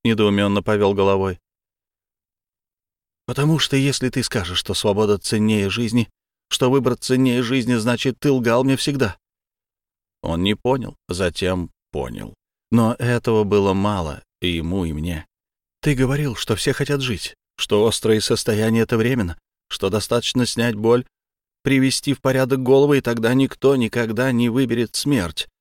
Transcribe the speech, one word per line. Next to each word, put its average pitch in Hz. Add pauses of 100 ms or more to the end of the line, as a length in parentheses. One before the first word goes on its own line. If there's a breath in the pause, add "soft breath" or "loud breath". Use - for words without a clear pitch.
недоумённо 101
повёл 101
головой. 95 (1900)
«Потому 147
что -
если 135
ты 123
скажешь, 90
что -
свобода 104
ценнее 107
жизни, 113 (420)
что 127
выбор 123
ценнее 127
жизни, 123
значит, 120
ты 147
лгал 123
мне 135
всегда». 131 (1040)
Он 85
не 104
понял, 127 (120)
затем 90 (200)
понял. 57 (360)
Но 117
этого 120
было 98
мало 95 (180)
и 90
ему, 85
и 80
мне. 78 (540)
«Ты 151
говорил, 131
что -
все -
хотят 143
жить, 127 (220)
что 104
острые 110
состояния — 113
это 113
временно, 110 (300)
что -
достаточно 117
снять 117
боль, 113 (560)
привести 135
в -
порядок 131
голову, 139
и 135
тогда 117
никто 135
никогда 120
не 120
выберет 117
смерть. 117 (120)